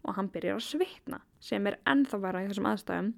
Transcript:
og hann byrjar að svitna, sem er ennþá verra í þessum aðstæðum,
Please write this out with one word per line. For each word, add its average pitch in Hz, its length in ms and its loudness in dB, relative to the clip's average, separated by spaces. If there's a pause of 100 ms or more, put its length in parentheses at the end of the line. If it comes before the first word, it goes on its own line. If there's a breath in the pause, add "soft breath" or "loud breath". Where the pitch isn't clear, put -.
og 202 80 -4
hann 190 160 -2
byrjar 180 240 -2
að 226 80 -4
svitna, - 560 -4 (240)
sem 202 240 0
er 202 80 -2 (120)
ennþá 277 340 4
verra 185 200 -2
í 196 60 -2
þessum 196 220 0
aðstæðum, 190 480 0